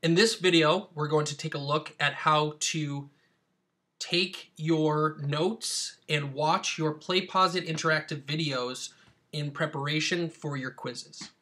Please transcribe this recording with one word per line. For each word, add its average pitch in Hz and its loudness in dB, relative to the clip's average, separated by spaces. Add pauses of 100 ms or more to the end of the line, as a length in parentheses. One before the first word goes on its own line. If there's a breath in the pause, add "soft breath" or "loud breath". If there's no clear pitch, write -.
In 170 4
this 220 4
video, 165 4
we're 151 -4
going 151 2
to 147 -6
take 160 -6
a 147 -4
look 143 -2
at 143 2
how 151 2
to 143 -4 (880 soft breath)
take - -2
your 156 2
notes 156 -2 (100)
and 143 -2
watch 156 0
your 151 0
Play 185 0
Pause 185 4
It 175 -4
interactive 156 0
videos 135 -4 (360 soft breath)
in 147 -6
preparation 151 -2
for 147 -8
your 127 -6
quizzes. - -12